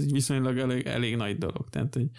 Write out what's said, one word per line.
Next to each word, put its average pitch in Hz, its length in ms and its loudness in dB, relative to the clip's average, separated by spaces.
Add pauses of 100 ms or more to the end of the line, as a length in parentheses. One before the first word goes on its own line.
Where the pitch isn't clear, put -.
egy 143 80 2
viszonylag 131 460 2
elég, 127 280 0
elég 120 300 0
nagy 104 220 0
dolog, - 320 -4
tehát, - 240 -2
hogy 127 140 2 (120)